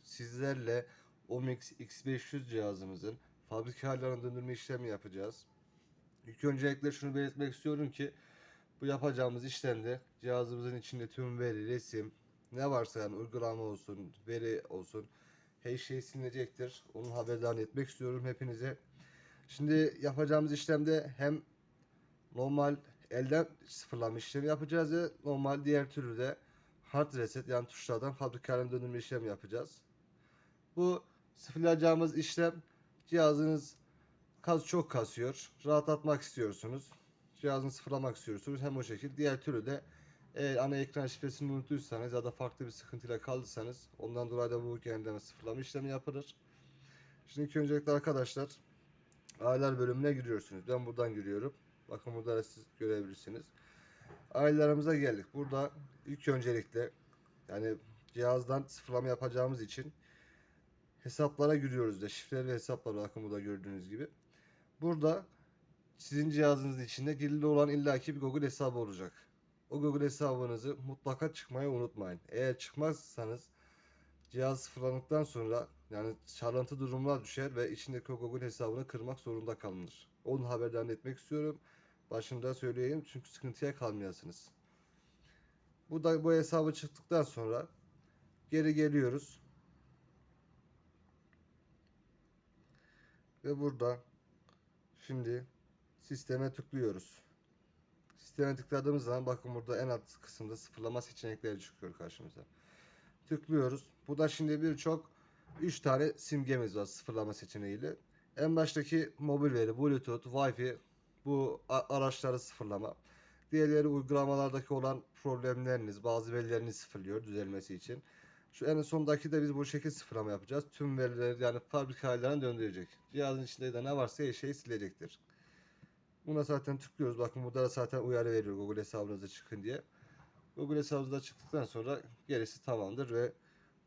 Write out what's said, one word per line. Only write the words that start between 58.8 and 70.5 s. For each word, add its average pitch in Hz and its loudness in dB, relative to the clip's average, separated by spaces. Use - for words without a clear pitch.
yapacağımız 127 0
için 131 -10
hesaplara 147 4
giriyoruz 123 0
da 101 -4
şifreli 127 -4
hesaplar 117 -4
bakın 104 -6
burada 104 -4
gördüğünüz 98 -8
gibi. 113 -8
Burada 160 2
sizin 151 0
cihazınız 139 4
içinde 131 -2
girili 147 2
olan 147 8
illaki 143 2
bir 139 -6
Google 139 0
hesabı 127 0
olacak. 95 -4
O 147 -2
Google 143 4
hesabınızı 127 0